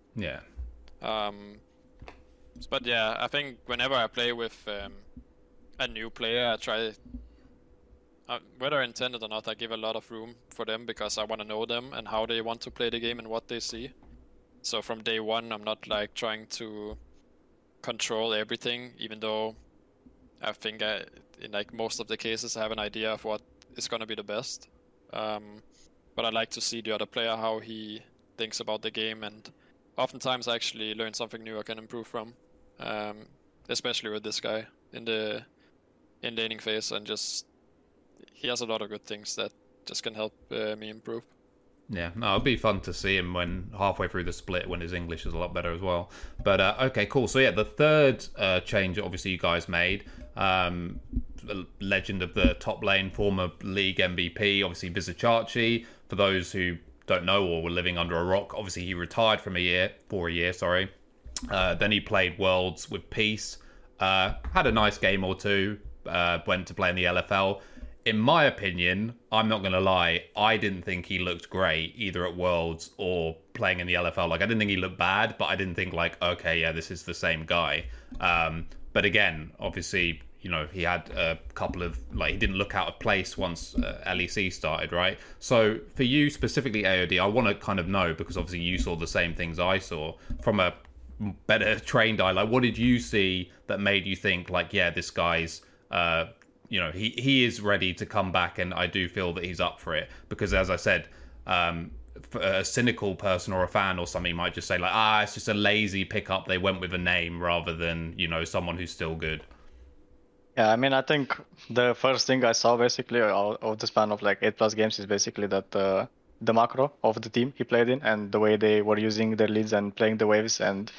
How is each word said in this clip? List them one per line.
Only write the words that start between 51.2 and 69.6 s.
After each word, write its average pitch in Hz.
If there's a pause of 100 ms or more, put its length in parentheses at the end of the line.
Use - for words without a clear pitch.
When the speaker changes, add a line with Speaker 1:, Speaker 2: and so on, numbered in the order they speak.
Speaker 1:
the 95 (140)
legend 98
of 85
the 98
top -
lane, 98
former 95 (120)
league 95
M 90
V 87
P, 101
obviously 90
Vizicachi. 113 (240)
For -
those 95
who 90 (280)
don't 90
know 98
or 82
were 85
living 87
under 85
a 85
rock, 92
obviously 90
he 92
retired 104
from 92
a 90
year, 90 (160)
for 87
a 85
year, 85
sorry. 92 (600)
Uh, 92
then 104
he 101
played 92
Worlds 92
with 92
Peace, 107 (420)
uh, 95 (200)
had 185
a 113
nice 107
game 95
or 92
two, 101 (280)
uh, 87
went 92
to 90
play 92
in 90
the 90
L 90
F -
L. 98 (440)
In 110
my 147
opinion, 98 (180)
I'm 110
not 107